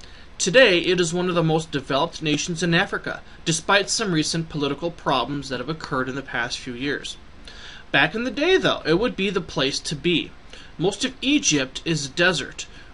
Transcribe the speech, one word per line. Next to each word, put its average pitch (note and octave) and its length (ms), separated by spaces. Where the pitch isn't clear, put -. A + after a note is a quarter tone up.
Today, F#3+ 420
it F3 200
is E3+ 140
one F3+ 160
of E3+ 60
the E3+ 60
most D#3+ 300
developed C#3+ 500
nations D#3+ 400
in E3+ 120
Africa, F#3+ 480
despite G3 440
some G#3+ 220
recent D#3+ 380
political D3 420
problems C#3 560
that B2 140
have B2 80
occurred C3+ 400
in B2+ 60
the C#3 60
past B2+ 380
few B2 140
years. B2+ 420
Back C#3+ 200
in A3+ 120
the B3+ 40
day, D#4+ 280
though, D#3 280
it E3 140
would A3+ 160
be G3 140
the F#3+ 100
place C#3 400
to - 160
be. C#3+ 360
Most G3 280
of C4 160
Egypt D#3 640
is C#3+ 240
desert, E3+ 560